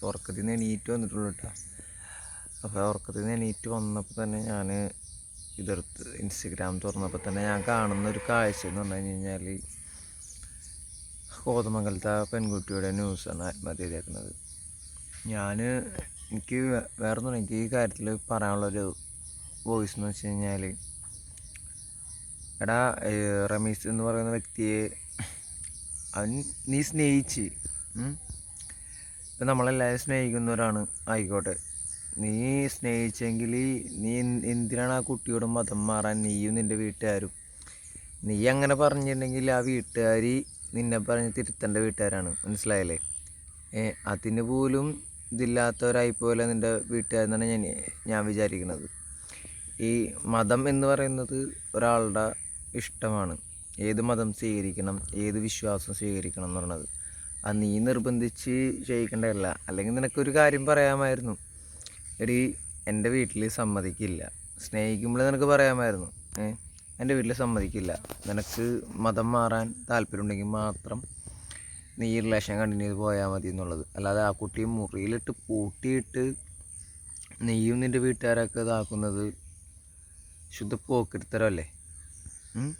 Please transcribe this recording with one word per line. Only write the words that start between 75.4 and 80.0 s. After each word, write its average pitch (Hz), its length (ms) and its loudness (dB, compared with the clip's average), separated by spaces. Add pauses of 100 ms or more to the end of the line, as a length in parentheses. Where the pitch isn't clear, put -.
പൂട്ടിയിട്ട് 123 800 0 (1160)
നീയും 113 380 4
നിൻ്റെ 127 260 4
വീട്ടുകാരൊക്കെ 117 600 2
ഇതാക്കുന്നത് 104 580 0 (1300)